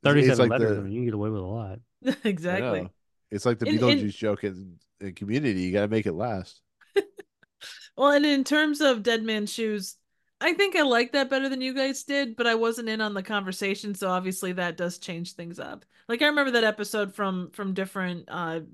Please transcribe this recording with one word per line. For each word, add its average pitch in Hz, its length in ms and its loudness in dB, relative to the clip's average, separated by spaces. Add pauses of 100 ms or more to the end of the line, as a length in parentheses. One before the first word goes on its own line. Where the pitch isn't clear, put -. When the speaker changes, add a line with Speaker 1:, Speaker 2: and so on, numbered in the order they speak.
Speaker 1:
It's, - 0 -
it's - 0 -
Speaker 2:
Thirty-seven 135 360 6
Speaker 1:
like 120 100 6
Speaker 2:
letters, 113 260 2
Speaker 1:
the 101 60 -2
Speaker 2:
I - 0 -
mean, 98 100 -6
you 113 80 -4
can 123 60 -2
get 113 80 -2
away 104 160 -2
with 107 120 -4
a 92 40 -6
lot. 104 340 -8 (220)
Speaker 3:
<laughs> - 240 -4
Exactly. 175 540 -2
Speaker 1:
I 90 40 -6
know. 90 60 -10 (420)
It's 104 140 -4
like 120 140 2
the 117 60 -2
Speaker 3:
In, - 100 2
in 110 40 2
Speaker 1:
Beetlejuice 107 380 2
joke 104 260 -2
in, 95 340 -8 (220)
in 98 160 -10
Community. 107 460 -2
You 92 100 -2
gotta 101 160 2
make 107 180 0
it 95 80 -2
last. 98 460 -6 (360)
Speaker 3:
<laughs> 392 60 2 (920)
Well, 277 160 4
and 285 140 6
in 277 180 4
terms 302 380 2
of 254 220 4
Dead 226 200 2
Man's 214 300 -2
Shoes, 214 420 -4 (460)
I 339 120 2
think 381 220 2
I 339 60 4
like 247 320 4
that 277 160 2
better 269 180 0
than 262 140 -4
you 262 120 -4
guys 269 300 -2
did, 277 320 -2
but 240 120 0
I 226 80 4
wasn't 226 340 0
in 220 120 -2
on 208 120 -2
the 196 100 -4
conversation, 196 720 -4
so 190 140 -2
obviously 185 440 -2
that 175 240 -4
does 175 200 -4
change 170 360 -10
things 170 260 -14
up. - 260 -14 (240)
Like, 233 120 -2
I - 40 6
remember 285 260 2
that 233 140 4
episode 214 480 -2
from, 185 380 -4
from 196 220 -6
different, 185 540 -6
uh, 165 340 -6 (120)